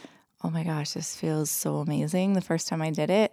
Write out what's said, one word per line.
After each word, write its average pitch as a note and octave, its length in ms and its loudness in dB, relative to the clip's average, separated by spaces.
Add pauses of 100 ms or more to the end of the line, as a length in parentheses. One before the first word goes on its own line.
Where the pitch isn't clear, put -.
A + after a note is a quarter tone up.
(440)
"Oh E3 60 -2
my D#3+ 120 -2
gosh, D#3 300 -2
this - 240 -8
feels D#3 340 0
so D3+ 280 -2
amazing," D#3 560 0
the F3+ 80 2
first - 260 -2
time D#3+ 140 -2
I D#3+ 80 0
did D3+ 180 0
it. G3+ 240 4